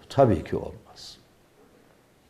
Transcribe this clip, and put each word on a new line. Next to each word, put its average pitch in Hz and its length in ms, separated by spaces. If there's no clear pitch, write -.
Tabii 107 340
ki - 120
olmaz. - 600